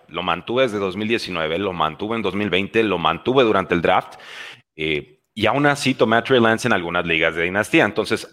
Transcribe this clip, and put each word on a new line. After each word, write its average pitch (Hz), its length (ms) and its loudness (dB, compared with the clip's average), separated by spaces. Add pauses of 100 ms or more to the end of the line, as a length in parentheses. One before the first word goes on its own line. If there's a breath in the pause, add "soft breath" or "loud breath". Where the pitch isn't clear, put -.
Lo 85 140 -8
mantuve 90 400 -2
desde 104 160 -2
dos 95 180 -4
mil 107 120 -4
diecinueve, 85 500 -2
lo 98 160 -4
mantuve 82 420 -4
en 113 60 -4
dos 95 120 -2
mil 101 140 -2
veinte, 95 340 0
lo 98 140 0
mantuve 85 480 2
durante 95 300 2
el 85 80 0
draft. 92 360 0 (560 loud breath)
Eh, 78 440 -6 (160)
y 107 120 -2
aún 135 180 2
así 143 300 2
tomé 113 220 2
a 117 80 4
Trey 127 160 4
Lance 113 280 2
en 113 40 2
algunas 87 340 0
ligas 82 280 2
de 85 80 -2
dinastía. 104 420 2
Entonces, 104 480 -2